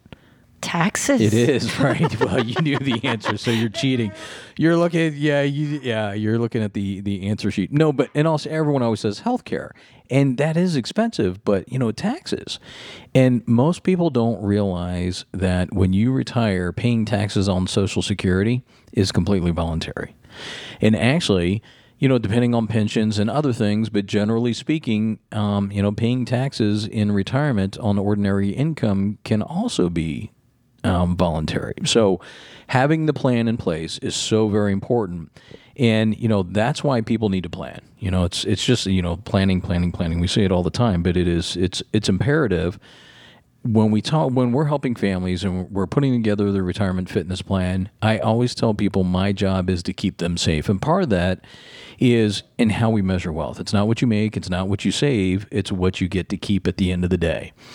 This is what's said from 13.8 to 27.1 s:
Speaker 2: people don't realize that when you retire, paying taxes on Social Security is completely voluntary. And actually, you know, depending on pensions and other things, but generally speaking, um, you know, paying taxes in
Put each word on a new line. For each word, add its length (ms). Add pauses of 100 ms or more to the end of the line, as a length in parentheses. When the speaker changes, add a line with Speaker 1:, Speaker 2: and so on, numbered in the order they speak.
Speaker 2:
people 260
don't 340
realize 920
that 420
when 180
you 180
retire, 640
paying 320
taxes 460
on 160
Social 340
Security 640 (300)
is 180
completely 380
voluntary. 680 (640)
And 160
actually, 680 (360)
you 100
know, 100
depending 360
on 120
pensions 520
and 100
other 240
things, 380
but 160
generally 480
speaking, 640 (140)
um, 380
you 120
know, 100
paying 320
taxes 640
in 260